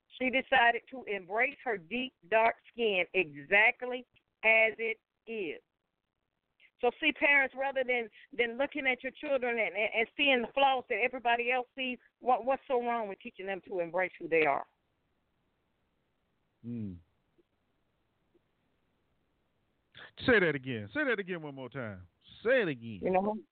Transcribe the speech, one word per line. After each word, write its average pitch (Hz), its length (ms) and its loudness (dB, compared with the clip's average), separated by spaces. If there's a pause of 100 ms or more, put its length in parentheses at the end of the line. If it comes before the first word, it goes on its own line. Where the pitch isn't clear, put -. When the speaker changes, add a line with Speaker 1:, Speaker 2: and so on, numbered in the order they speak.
(200)
Speaker 1:
she 254 60 -2
decided 240 560 4 (100)
to 262 140 -14
embrace 208 580 -2
her 226 140 -4
deep, 220 360 -6 (160)
dark 220 260 4 (160)
skin 202 420 0
exactly 202 920 2 (380)
as 220 340 4
it 220 220 -6 (260)
is. 196 360 -8 (1200)
So 240 180 2
see, 311 140 0
parents, 285 440 2
rather 269 300 -2
than, 240 220 -2 (280)
than 233 200 -2
looking 277 280 -4
at 254 180 -2
your 254 100 -8
children 247 440 -2
and, 190 160 -2
and, 208 240 -2
and 220 100 0 (100)
seeing 277 240 4
the 214 120 -6
flaws 269 360 2
that 226 140 -2
everybody 240 480 0
else 254 240 -2
sees, 254 220 -6 (220)
what, 226 260 0
what's 262 220 0
so 247 160 0
wrong 233 240 -2
with 196 140 -10
teaching 214 240 -14
them 196 240 -8
to 185 100 -6
embrace 170 400 -2
who 170 80 -10
they 156 180 4
are? 139 200 2 (2000)
Speaker 2:
Hmm. 113 280 -8 (3250)
Say 233 140 6
that 160 160 4
again. 127 380 -6
Say 302 120 -2
that 233 140 -2
again 180 220 -8
one 143 140 -12
more 131 140 -12
time. 107 320 -10 (420)
Say 247 180 4
it 190 60 0
again. 117 340 -6
Speaker 1:
You 180 100 0
know, 202 260 0 (140)